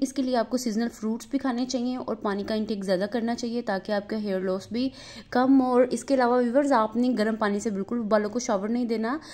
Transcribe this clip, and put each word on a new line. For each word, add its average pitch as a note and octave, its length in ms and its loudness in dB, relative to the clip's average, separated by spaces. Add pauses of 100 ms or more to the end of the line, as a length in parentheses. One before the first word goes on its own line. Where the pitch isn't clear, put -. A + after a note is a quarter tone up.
इसके C#4 200 -2
लिए B3+ 120 0
आपको A#3 220 0
सीजनल A#3 320 0
फ्रूट्स A3+ 440 -6
भी C#4 60 0
खाने B3+ 280 -2
चाहिए B3+ 300 -2
और - 180 -6
पानी G3+ 300 -2
का A3 100 -4
इनटेक G#3+ 300 -2
ज़्यादा F#3+ 220 0
करना A#3 280 -2
चाहिए A#3+ 280 -4
ताकि G3 300 -4
आपका G3+ 240 -2
हेयर G3+ 240 -2
लॉस F#3+ 320 -2
भी B3+ 200 -2 (400)
कम C4 260 6
हो। B3+ 140 4
और B3 120 8
इसके B3 300 -2
अलावा B3 220 4
व्यूअर्स, B3+ 360 4
आपने A#3 360 2
गर्म A3 280 2
पानी G#3 240 0
से A3 100 -4
बिल्कुल G3 300 -2
बालों G#3 300 2
को A3+ 80 -4
शावर G3+ 300 -2
नहीं A#3+ 180 -2
देना, A3+ 340 -2 (140)